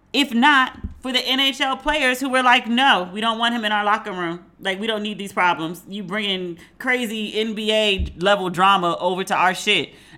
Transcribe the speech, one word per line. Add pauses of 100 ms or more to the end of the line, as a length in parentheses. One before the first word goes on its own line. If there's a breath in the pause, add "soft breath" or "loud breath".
(140)
if
not (220)
for
the
N
H
L
players
who
were
like,
"No,
we
don't
want
him
in
our
locker
room. (140)
Like,
we
don't
need
these
problems.
You
bringing (220 loud breath)
crazy
N
B
A (100)
level
drama
over
to
our
shit. (240 loud breath)